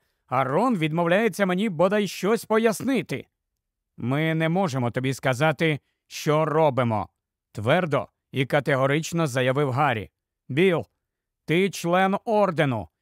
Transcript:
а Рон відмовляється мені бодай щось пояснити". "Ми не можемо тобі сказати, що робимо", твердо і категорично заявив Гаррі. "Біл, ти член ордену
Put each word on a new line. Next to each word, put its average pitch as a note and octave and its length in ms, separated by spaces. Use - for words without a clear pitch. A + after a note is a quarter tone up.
а C3 160
Рон F#3+ 340
відмовляється E3+ 680
мені F#3 240
бодай G3 380
щось G3+ 380
пояснити". A3 800
"Ми D3+ 380
не D#3+ 140
можемо C3+ 420
тобі C3 220
сказати, C#3+ 640
що D#3 380
робимо", B2+ 640
твердо C#3 560
і C3+ 140
категорично D3 840
заявив C3 440
Гаррі. A#2+ 380
"Біл, D#3+ 360
ти F3+ 240
член F#3+ 560
ордену D#3 640